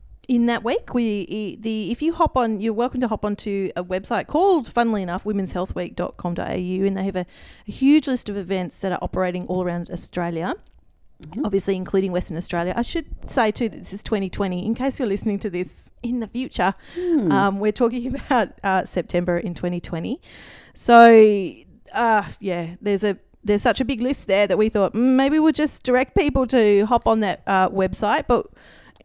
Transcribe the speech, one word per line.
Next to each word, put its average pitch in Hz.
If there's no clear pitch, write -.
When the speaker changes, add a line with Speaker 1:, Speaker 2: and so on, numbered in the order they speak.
Speaker 1:
in 233
that 233
week, 269
we, 220
i-, -
the, 220
if 240
you 330
hop 330
on, 226
you're 220
welcome 247
to 247
hop 214
onto 202
a 180
website 190
called, 339
funnily 226
enough, 180
women's 196
health 185
week 175
dot -
com 175
dot -
A -
U, 185
and 196
they 190
have 190
a, 180
a 214
huge 285
list 254
of 202
events 180
that 190
are -
operating 180
all 180
around 175
Australia, 175
Speaker 2:
Mm-hmm. 196
Speaker 1:
obviously 190
including 185
Western 175
Australia. 175
I 233
should 311
say, 226
too, 226
that -
this -
is 202
twenty 196
twenty, 180
in 226
case 262
you're 240
listening 202
to 208
this 180
in 240
the 220
future, 196
Speaker 2:
Hmm. 330
Speaker 1:
um, 196
we're 214
talking 240
<laughs> -
about, 247
uh, 190
September 175
in 175
twenty 175
twenty. 175
So, 220
uh, 220
yeah, 175
there's 196
a, 208
there's 208
such 240
a 254
big 220
list 254
there 202
that 190
we 214
thought, 202
"Mm, 254
maybe 277
we'll 311
just -
direct 254
people 277
to 208
hop 233
on 220
that, 202
uh, 190
website." 190
But 240